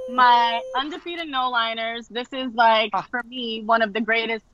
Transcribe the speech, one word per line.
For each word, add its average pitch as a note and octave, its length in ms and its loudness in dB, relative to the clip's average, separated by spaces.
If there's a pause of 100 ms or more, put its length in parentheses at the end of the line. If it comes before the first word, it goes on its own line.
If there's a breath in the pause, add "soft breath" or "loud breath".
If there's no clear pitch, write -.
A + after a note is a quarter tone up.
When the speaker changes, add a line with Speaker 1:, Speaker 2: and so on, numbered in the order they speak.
(120)
Speaker 1:
My B3 500 4 (140)
undefeated E4 540 -6
no-liners. A#3 800 -4
This A#3 240 -8
is, C4 200 -6
like, A3+ 400 4
Speaker 2:
Ah. F3+ 160 -2
Speaker 1:
for B3 140 -4
me, A3+ 400 -8
one A3+ 180 2
of G#3 120 -2
the A3 80 -2
greatest A3+ 420 -2 (100)